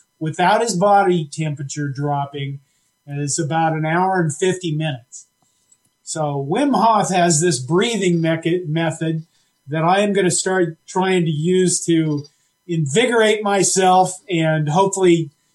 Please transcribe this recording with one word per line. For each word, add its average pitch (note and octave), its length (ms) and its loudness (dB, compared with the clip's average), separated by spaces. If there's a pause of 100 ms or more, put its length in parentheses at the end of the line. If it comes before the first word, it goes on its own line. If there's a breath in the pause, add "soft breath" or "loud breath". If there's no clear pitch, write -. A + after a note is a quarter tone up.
(180 soft breath)
without F3+ 440 0
his A3+ 140 -2
body F#3 540 2
temperature D3 580 -6
dropping C#3 680 -6 (480)
is C#3+ 320 -6
about D#3+ 360 -2
an D#3 100 -2
hour F3+ 360 0
and D#3 140 0
fifty F3+ 400 -2
minutes. D3+ 520 -8 (760)
So D3 480 -4
Wim C4 240 2
Hof G#3 360 2
has F3 300 4
this E3+ 200 0
breathing F#3 600 0
mecha-, E3 460 -2
method D#3+ 600 -4 (400)
that D#3 180 -4
I F#3 160 4
am G#3 120 0
gonna F#3 180 2
start F#3 460 -2 (100)
trying F#3 380 0
to E3 60 -2
use F3 560 0
to D#3 400 0 (400 soft breath)
invigorate G#3+ 760 0
myself F#3 840 2
and D#3 400 0
hopefully F3 600 2 (240)